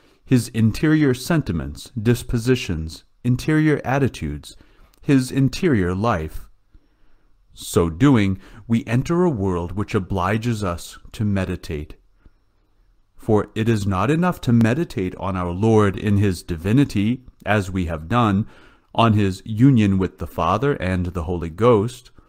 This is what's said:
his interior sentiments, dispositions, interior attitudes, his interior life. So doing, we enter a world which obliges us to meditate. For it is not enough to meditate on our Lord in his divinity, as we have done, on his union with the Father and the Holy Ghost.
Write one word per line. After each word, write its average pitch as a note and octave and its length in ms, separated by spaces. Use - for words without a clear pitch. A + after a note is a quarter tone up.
his A#2+ 220
interior C#3 680
sentiments, E2+ 840
dispositions, A2 1040
interior D3+ 600
attitudes, G#2+ 720
his C3 280
interior C3 600
life. F#2 560
So - 380
doing, G2+ 500
we A2+ 200
enter C3+ 380
a F3+ 40
world F#2 440
which G2+ 220
obliges G#2 680
us F2 360
to A2+ 120
meditate. F2+ 720
For G#2+ 400
it A2 120
is G#2+ 180
not G2+ 240
enough E3+ 320
to A#2+ 100
meditate A#2 640
on F#2+ 200
our F2+ 140
Lord G#2 480
in G2+ 180
his G2 280
divinity, G#2+ 800
as G2 260
we F#2 160
have D#2+ 220
done, A2 380
on A2+ 200
his G2 300
union A2 540
with F2+ 200
the - 100
Father G#2+ 460
and F#2 320
the E2+ 180
Holy E2+ 260
Ghost. A2 640